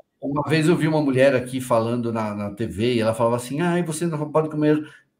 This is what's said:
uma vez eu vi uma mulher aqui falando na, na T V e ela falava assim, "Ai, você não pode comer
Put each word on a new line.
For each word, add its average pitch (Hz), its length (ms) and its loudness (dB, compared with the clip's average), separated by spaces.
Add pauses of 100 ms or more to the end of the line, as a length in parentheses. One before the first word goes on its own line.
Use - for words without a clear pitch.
(220)
uma 139 260 -4
vez 156 200 2
eu 170 80 6
vi 147 120 2
uma 156 140 2
mulher 131 340 4
aqui 127 240 -2
falando 117 540 0
na, 107 220 -4
na 101 180 -6
T 107 140 -6
V 104 260 -2
e 117 60 2
ela 110 160 0
falava 120 220 0
assim, 139 220 -6
"Ai, 175 220 0
você 160 240 -4
não 151 260 -4
pode 156 180 0
comer 151 380 2 (320)